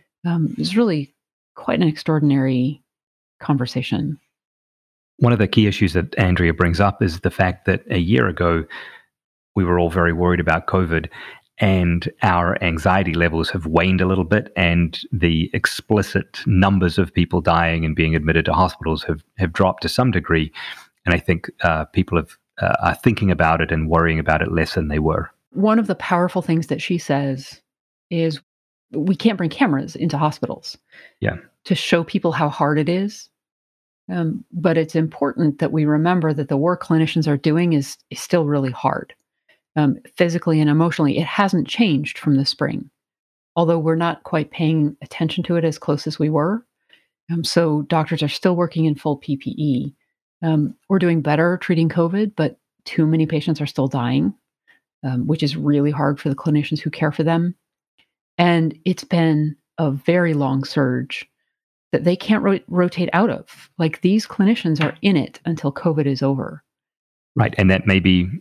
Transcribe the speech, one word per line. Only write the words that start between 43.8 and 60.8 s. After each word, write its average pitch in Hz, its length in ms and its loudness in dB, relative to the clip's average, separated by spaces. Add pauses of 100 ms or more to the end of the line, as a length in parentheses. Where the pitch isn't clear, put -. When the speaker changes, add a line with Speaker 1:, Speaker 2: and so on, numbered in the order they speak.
Speaker 1:
not 170 280 -2
quite 151 280 -4
paying 156 500 0
attention 160 440 -4
to 170 100 0
it 165 80 0
as 160 140 -2
close 151 300 -4
as 151 120 -8
we 151 100 0
were. 165 360 -2 (640)
Um, 170 140 -4
so 156 380 2
doctors 160 380 -2
are 151 60 -2
still 180 280 -4
working 170 280 -2
in 151 120 2
full 147 200 -4
P 143 220 -6
P - 200 -10
E. 139 380 -2 (480)
Um, 156 320 0 (140)
we're 196 100 4
doing 170 220 2
better 160 360 2
treating 165 300 0
covid, 175 480 0
but - 240 -2 (240)
too - 220 0
many 160 220 2
patients 156 340 -2
are 143 60 -2
still 139 200 -2
dying, 135 460 0 (720)
um, 127 220 -2
which 156 160 0
is 147 120 -2
really 147 360 0
hard 143 280 -2
for - 80 -6
the 139 80 -2
clinicians 151 460 -2
who 156 80 -6
care 151 220 -2
for 156 120 -4
them. 170 320 0 (800)
And 170 460 2
it's 180 220 -2
been 156 500 2 (220)
a 151 140 0
very 170 420 0
long 139 320 0
surge 127 640 -2 (640)